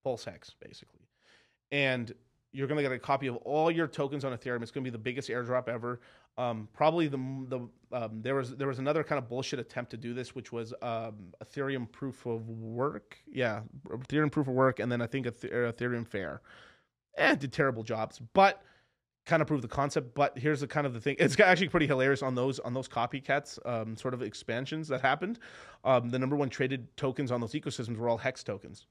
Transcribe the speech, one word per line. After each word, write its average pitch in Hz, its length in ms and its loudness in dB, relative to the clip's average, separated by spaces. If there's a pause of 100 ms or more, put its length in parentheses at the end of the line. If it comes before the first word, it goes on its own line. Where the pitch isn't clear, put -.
Pulse 123 200 -2
Hex, - 360 -14
basically. - 480 -20 (640)
And 131 400 2 (400)
you're 135 140 -2
gonna 147 160 0
get 131 100 2
a 127 60 -2
copy 139 280 0
of 123 100 -2
all 156 340 2
your 165 160 2
tokens 139 380 -4
on 127 120 -4
Ethereum. 120 260 -4
It's 113 80 -10
gonna 135 140 -6
be 127 60 -4
the 117 80 -8
biggest 123 300 -6
airdrop 123 400 0
ever. 120 320 -4 (380)
Um, 113 340 -2
probably 156 360 4
the, 139 100 -2
the, 131 500 -6 (240)
um, 110 300 -4
there 135 140 0
was, 127 200 -2
there 139 120 -2
was 127 100 -4
another 147 240 2
kind 147 160 0
of 120 100 -6
bullshit 127 300 -4
attempt 120 320 -8
to 120 60 -10
do 120 180 -8
this, 127 220 -8
which - 160 -12
was, 117 200 -6 (100)
um, 113 500 -6 (120)
Ethereum 135 460 -4
proof - 360 -8
of 113 220 -4
work. 113 680 -4 (120)
Yeah, 113 320 0 (260)
Ethereum 139 420 0
proof 147 160 2
of 127 80 -2
work, 131 240 6
and 120 120 0
then 120 120 0
I 117 60 0
think 135 180 -2
Eth-, 120 160 -6
Ethereum 120 640 -2
Fair. 85 340 -6 (760)
Eh, 269 180 6
did 135 180 -4
terrible 127 300 0
jobs, 110 380 -4 (140)
but 196 280 8 (640)
kind 165 160 6
of - 60 0
proved 135 160 0
the 117 40 -8
concept. 139 460 -2
But 139 240 2
here's 143 220 0
the 143 80 -4
kind 147 180 0
of 123 80 -2
the 113 60 -8
thing. 139 180 -2
It's 151 220 4
actually 185 280 8
pretty 165 200 4
hilarious 135 340 4
on 131 120 0
those, 127 260 2
on 120 120 -6
those 131 160 -4
copycats, 139 800 -2
um, 113 300 -4
sort 127 180 -4
of 123 80 -6
expansions 135 680 -4
that 131 120 0
happened. 147 400 0 (440)
Um, 123 240 6
the 127 120 0
number 135 160 2
one 143 120 2
traded 131 480 -4
tokens 135 340 -2
on 120 100 0
those 113 120 -4
ecosystems 120 460 -6
were 120 100 -2
all 117 100 2
Hex - 260 -4
tokens. - 460 -10